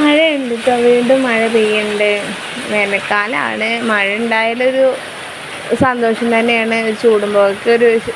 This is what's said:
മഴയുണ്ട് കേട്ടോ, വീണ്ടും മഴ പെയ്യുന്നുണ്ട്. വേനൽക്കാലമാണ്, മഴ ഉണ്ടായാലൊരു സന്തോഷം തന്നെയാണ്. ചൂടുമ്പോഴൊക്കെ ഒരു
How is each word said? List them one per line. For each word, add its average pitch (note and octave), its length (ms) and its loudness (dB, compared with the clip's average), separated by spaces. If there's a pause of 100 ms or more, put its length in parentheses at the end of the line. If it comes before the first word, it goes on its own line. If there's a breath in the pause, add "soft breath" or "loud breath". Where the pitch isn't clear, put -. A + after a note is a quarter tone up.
മഴയുണ്ട് D4 540 2
കേട്ടോ, A#3+ 200 0 (120)
വീണ്ടും B3 400 4
മഴ A3+ 140 0 (140)
പെയ്യുന്നുണ്ട്. G#3 560 0 (600)
വേനൽക്കാലമാണ്, G#3+ 960 -2 (220)
മഴ G3+ 160 0 (140)
ഉണ്ടായാലൊരു A#3 640 0 (1000)
സന്തോഷം A#3 520 0
തന്നെയാണ്. A3+ 420 0 (260)
ചൂടുമ്പോഴൊക്കെ G#3 720 2
ഒരു A#3 120 4 (260)